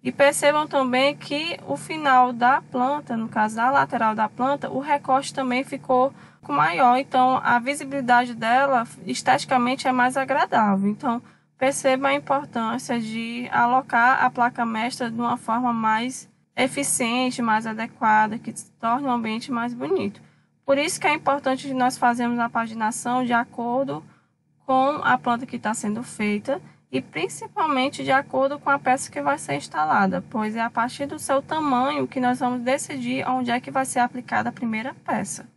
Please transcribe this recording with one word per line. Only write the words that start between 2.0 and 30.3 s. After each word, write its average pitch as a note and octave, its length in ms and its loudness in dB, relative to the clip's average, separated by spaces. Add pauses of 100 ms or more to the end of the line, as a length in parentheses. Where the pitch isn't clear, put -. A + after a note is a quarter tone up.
da B3 300 2
planta, C4 560 -2
no A3+ 100 -6
caso A3 260 0
da A#3 160 2
lateral A#3 440 2
da G#3+ 160 -2
planta, C#4 400 -2
o B3+ 100 -4
recorte C#4+ 540 0
também B3+ 280 -2
ficou C4 500 0 (360)
maior, C#4 480 4
então C4 480 2
a A#3+ 160 4
visibilidade B3 760 0
dela A#3+ 500 2 (220)
esteticamente B3+ 800 0
é C4 60 2
mais B3+ 240 2
agradável. A#3 760 2
Então, A#3 320 -2 (340)
perceba C4+ 520 2
a C#4 60 2
importância C4 840 -2
de A3+ 540 -6
alocar B3 720 4
a B3+ 40 4
placa B3 380 0
mestra A#3 420 -4
de A3+ 120 -6
uma A#3+ 160 0
forma A#3+ 360 -2
mais A3+ 560 -2 (280)
eficiente, B3+ 840 -2
mais A3+ 240 0
adequada, A3 760 0
que A3 120 -12 (280)
torne B3 260 0
o C4 60 0
ambiente A#3 400 -4
mais A#3+ 200 -2
bonito. B3 480 -4 (460)
Por C#4 100 4
isso D4 240 -2
que - 60 -2
é D4 80 4
importante C#4 580 -2
nós B3+ 240 2
fazermos A#3+ 440 0
a A#3 100 -2
paginação A3+ 720 -2
de A#3+ 80 0
acordo B3 680 -2 (640)
com C4+ 380 2
a B3 120 4
planta B3 300 -2
que A#3+ 140 -10
tá A3 120 -4
sendo A3+ 300 -4
feita G#3 580 -4 (300)
e C4 100 -2
principalmente D4+ 1000 -4
de C4+ 80 -2
acordo C4+ 480 0
com D4 100 -4
a C#4+ 120 2
peça C4 300 0
que C#4+ 120 -6
vai C#4+ 160 0
ser C#4+ 160 -6
instalada, G3 760 0
pois G#3+ 280 -4